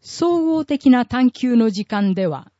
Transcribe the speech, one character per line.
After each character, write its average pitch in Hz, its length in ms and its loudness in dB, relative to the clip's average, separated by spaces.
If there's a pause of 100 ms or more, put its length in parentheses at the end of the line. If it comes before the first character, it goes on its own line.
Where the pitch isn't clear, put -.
総 339 420 -2
合 320 220 -2
的 285 240 0
な 247 160 4
探 254 220 0
究 247 280 -2
の 226 140 2
時 196 160 -8
間 202 260 -2
で 185 140 -2
は 143 340 -8